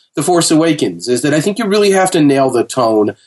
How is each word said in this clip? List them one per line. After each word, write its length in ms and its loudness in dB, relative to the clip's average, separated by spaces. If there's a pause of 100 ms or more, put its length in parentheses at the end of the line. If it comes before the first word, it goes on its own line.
(160)
the 60 -4
Force 280 0
Awakens, 580 0
is 140 -2
that 120 0
I 60 2
think 180 -4
you 80 -4
really 240 2
have 220 2
to 100 0
nail 280 2
the 140 0
tone, 520 0 (100)